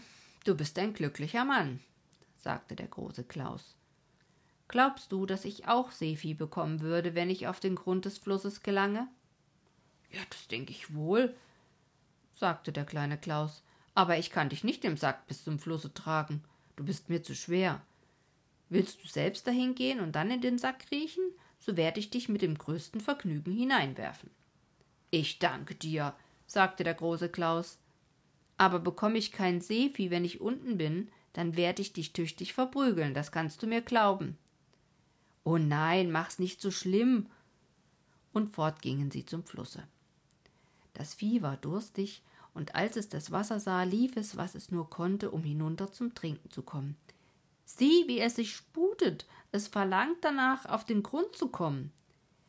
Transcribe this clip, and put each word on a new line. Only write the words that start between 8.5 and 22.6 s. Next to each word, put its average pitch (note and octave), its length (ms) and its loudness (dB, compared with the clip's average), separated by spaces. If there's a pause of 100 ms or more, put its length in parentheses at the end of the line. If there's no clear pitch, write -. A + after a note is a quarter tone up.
gelange?“ G3+ 460 0 (1040)
„Ja, G3 180 -10
das - 200 -14
denk B2+ 200 -6
ich - 260 -12
wohl“, G#3 400 4 (1000)
sagte E3 380 -2
der C#3+ 120 -4
kleine D3 340 -4
Klaus, D3+ 440 -4 (320)
„aber E3+ 240 6
ich F3 120 -4
kann D3+ 180 2
dich C#3+ 160 -4
nicht - 200 -2
im D#3+ 120 0
Sack - 300 -2
bis - 180 -10
zum D3+ 140 -4
Flusse D3+ 360 -6
tragen, D3+ 480 -2 (340)
du C#3+ 80 -8
bist - 240 -4
mir E3+ 140 0
zu - 120 -10
schwer.“ E3+ 460 0 (920)
Willst - 320 2
du - 20 -16
selbst D#3+ 400 -2
dahin B3+ 280 2
gehen B3+ 260 0
und D#3+ 160 -2
dann E3 140 2
in B3 100 0
den B3 160 2
Sack B3+ 320 -4
kriechen? D#4 340 -2 (360)
So - 180 -4
werde E3 240 2
ich G#3 80 -4
dich A#3+ 220 -2
mit G3+ 100 0
dem D#3 160 2
größten E3 460 -6